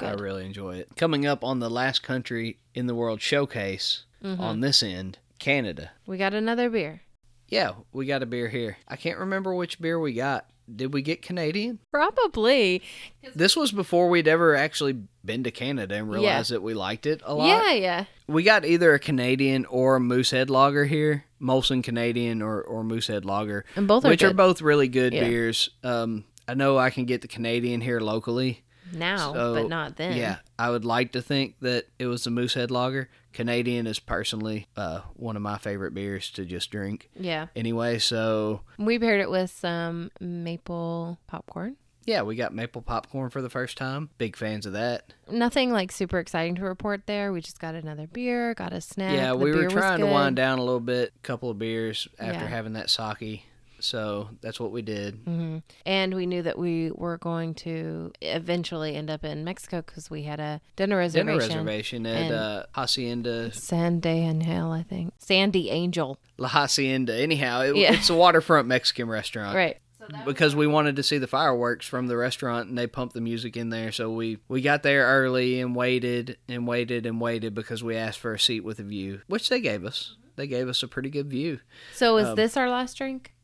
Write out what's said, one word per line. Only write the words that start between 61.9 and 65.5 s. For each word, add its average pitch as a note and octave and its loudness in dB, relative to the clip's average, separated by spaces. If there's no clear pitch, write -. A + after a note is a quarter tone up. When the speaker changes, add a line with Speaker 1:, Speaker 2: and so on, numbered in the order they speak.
Speaker 1:
at, A2+ -2
Speaker 2:
And A#2 0
Speaker 1:
uh, G#2+ -4
Hacienda. A#2+ -2
Speaker 2:
San E3+ 0
Angel, E3 0
I E3 -4
think. F3 -8
Sandy F#3+ 2